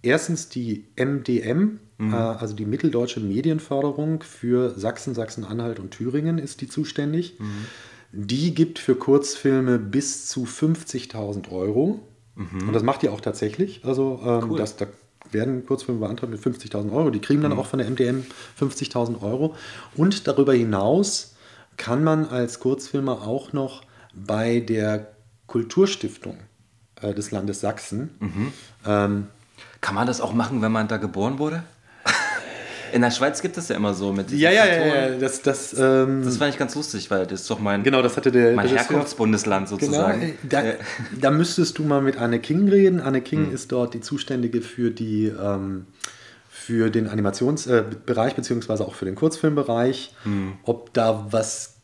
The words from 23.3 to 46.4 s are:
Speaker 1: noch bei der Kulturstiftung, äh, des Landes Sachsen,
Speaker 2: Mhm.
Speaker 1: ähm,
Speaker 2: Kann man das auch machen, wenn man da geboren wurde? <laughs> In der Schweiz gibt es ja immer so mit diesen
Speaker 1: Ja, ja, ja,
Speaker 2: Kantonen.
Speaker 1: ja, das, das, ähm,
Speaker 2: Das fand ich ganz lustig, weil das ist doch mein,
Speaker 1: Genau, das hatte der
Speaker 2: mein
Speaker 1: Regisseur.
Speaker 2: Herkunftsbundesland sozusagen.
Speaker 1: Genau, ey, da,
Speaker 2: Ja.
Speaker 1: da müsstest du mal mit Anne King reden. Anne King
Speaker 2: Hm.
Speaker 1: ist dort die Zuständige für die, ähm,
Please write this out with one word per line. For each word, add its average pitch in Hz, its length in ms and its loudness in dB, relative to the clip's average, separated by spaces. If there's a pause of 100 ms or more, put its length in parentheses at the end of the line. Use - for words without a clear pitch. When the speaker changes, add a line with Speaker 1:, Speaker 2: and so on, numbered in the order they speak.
Speaker 1:
noch 135 300 -4 (320)
bei 110 460 0
der 107 480 -2 (380)
Kulturstiftung, - 920 0 (640)
äh, 104 100 -2
des 101 180 -6
Landes 98 300 -4
Sachsen, 107 480 -6 (120)
Speaker 2:
Mhm. 104 320 -4 (340)
Speaker 1:
ähm, 101 400 0 (560)
Speaker 2:
Kann 101 120 -2
man 113 120 2
das 123 140 -2
auch 110 140 -4
machen, 117 260 0
wenn 110 120 2
man 110 160 0
da 110 100 -2
geboren 104 400 -2
wurde? 156 240 -2 (420)
<laughs> - 880 -4
In 120 80 2
der 120 100 4
Schweiz 139 300 0
gibt 175 160 -6
es 170 120 -8
ja - 80 -2
immer 101 180 0
so 98 180 -2
mit 98 140 -2
diesen 143 140 -2
Speaker 1:
Ja, 160 100 6
ja, 214 160 8
ja, 180 120 4
Speaker 2:
Kantonen. 143 360 2
Speaker 1:
ja, 127 40 -4
das, 131 240 -2
das, - 360 0
ähm, 131 440 6
Speaker 2:
Das 127 140 0
fand 143 160 2
ich - 60 -8
ganz 127 160 -2
lustig, 147 360 -6
weil 95 160 2
das 92 160 -8
ist - 80 -8
doch 107 100 -2
mein, 101 220 2
Speaker 1:
Genau, 135 200 4
das 120 140 2
hatte 135 140 4
der 120 240 8
Speaker 2:
mein 107 120 4
Speaker 1:
Regisseur. 123 220 4
Speaker 2:
Herkunftsbundesland 107 840 2
sozusagen. 143 500 2
Speaker 1:
Genau, 160 120 -2
ey, - 60 -12 (100)
da, 139 160 2
Speaker 2:
Ja. 113 80 0 (460)
Speaker 1:
da 135 120 4
müsstest 170 480 2
du 156 60 -2
mal 143 180 4
mit 135 160 2
Anne 120 220 2
King 185 280 2
reden. 190 320 8
Anne 135 220 0
King 151 240 0
Speaker 2:
Hm. 131 80 -4
Speaker 1:
ist - 180 -6
dort 123 220 0
die 113 80 -8
Zuständige 123 580 -2
für 117 300 -2
die, 110 380 0
ähm, 98 580 -4 (640)